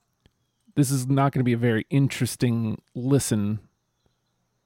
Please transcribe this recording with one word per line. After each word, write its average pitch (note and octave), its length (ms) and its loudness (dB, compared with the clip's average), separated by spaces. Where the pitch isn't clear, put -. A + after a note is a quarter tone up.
This C3+ 160 2
is C3 160 -2
not C#3 260 2
gonna B2+ 120 0
be B2 80 2
a A#2 60 0
very A#2 320 0
interesting A#2+ 920 -2
listen A#2+ 640 0